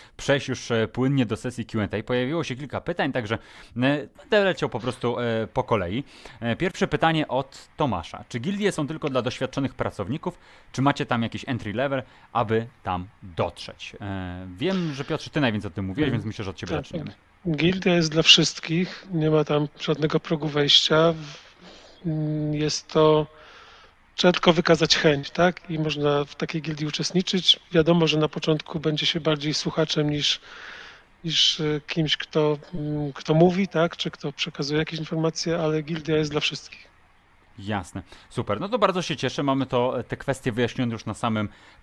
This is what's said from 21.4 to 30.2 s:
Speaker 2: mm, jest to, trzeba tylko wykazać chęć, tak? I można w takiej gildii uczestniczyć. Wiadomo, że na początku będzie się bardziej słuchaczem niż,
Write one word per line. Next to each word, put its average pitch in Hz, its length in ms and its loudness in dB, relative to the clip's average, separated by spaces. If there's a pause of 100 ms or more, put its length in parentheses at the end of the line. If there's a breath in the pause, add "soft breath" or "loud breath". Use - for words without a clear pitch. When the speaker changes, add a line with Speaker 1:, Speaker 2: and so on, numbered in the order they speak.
Speaker 2:
mm, 151 480 0
jest 147 340 -2
to, 156 400 6 (880 loud breath)
trzeba 180 160 6
tylko 175 220 4
wykazać 165 440 4
chęć, 143 340 2
tak? - 380 0
I 160 100 -2
można 147 460 0
w - 100 -14
takiej 165 260 -4
gildii 151 260 -4
uczestniczyć. - 720 0 (120)
Wiadomo, 165 360 6
że 151 100 2
na 156 100 4
początku 160 520 -2
będzie 151 260 0
się - 140 0
bardziej 151 340 0
słuchaczem 151 560 0
niż, 147 320 0 (800 loud breath)